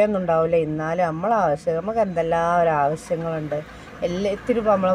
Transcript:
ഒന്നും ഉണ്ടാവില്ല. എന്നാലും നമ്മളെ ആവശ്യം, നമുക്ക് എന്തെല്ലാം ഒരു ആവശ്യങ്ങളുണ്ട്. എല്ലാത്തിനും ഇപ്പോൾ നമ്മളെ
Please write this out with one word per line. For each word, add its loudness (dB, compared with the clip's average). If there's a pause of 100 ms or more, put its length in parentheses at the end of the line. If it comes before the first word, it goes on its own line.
ഒന്നും 0
ഉണ്ടാവില്ല. 2 (120)
എന്നാലും -2
നമ്മളെ 0
ആവശ്യം, 0
നമുക്ക് 0
എന്തെല്ലാം 0 (120)
ഒരു 4 (100)
ആവശ്യങ്ങളുണ്ട്. -2 (480)
എല്ലാത്തിനും -2
ഇപ്പോൾ 4
നമ്മളെ 2